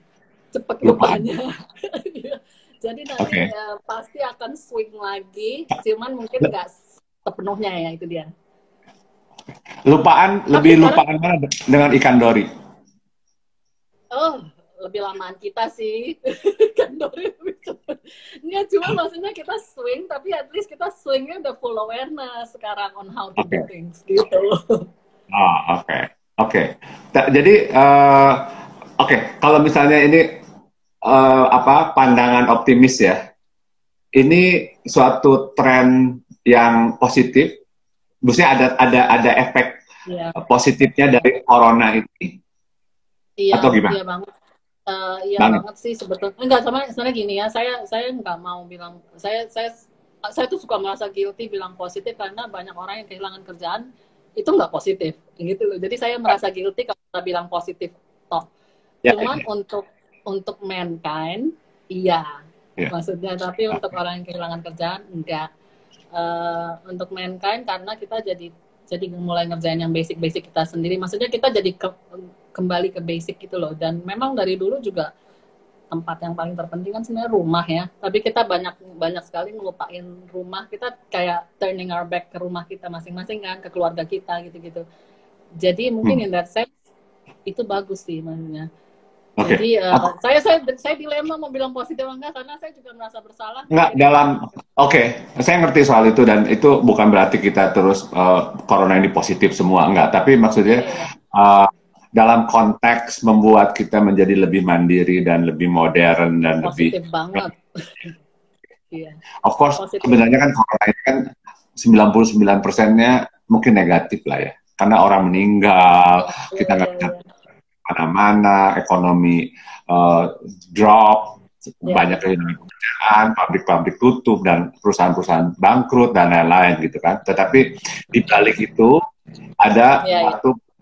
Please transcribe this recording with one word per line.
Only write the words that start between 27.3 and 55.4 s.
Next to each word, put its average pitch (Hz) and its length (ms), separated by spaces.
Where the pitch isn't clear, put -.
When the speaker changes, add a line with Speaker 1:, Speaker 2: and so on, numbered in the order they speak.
Speaker 2:
eh, 139 640
oke, 131 220
kalau 151 180
misalnya 147 400
ini, 147 220
eh, 131 460
apa, 139 420
pandangan 123 640
optimis 127 480
ya, - 320
ini 170 500
suatu 131 720
tren 127 640
yang 117 520
positif, - 540
maksudnya 131 300
ada, 127 140
ada, 127 220
ada 120 200
efek 127 260
Speaker 1:
Iya. 170 260
Speaker 2:
positifnya 131 760
dari 127 240
corona 117 560
ini? - 400
Speaker 1:
Iya, 196 240
Speaker 2:
Atau 240 160
gimana? 208 160
Speaker 1:
iya 196 160
banget. 180 240
Eh, 190 340
iya 202 80
Speaker 2:
Banget. 214 240
Speaker 1:
banget - 160
sih 233 160
sebetulnya. 196 400
Enggak, 254 240
sama, 254 240
sebenarnya 247 320
gini 202 240
ya, 208 80
saya, 240 400
saya 240 240
nggak 196 240
mau 175 320
bilang, 175 320
saya, 220 320
saya, 226 240
saya 254 160
tuh 370 160
suka - 160
merasa 196 320
guilty 196 400
bilang 190 240
positif 185 480
karena 208 240
banyak 190 320
orang 190 240
yang 208 80
kehilangan 190 400
kerjaan, 180 400
itu 214 80
nggak 311 240
positif, - 480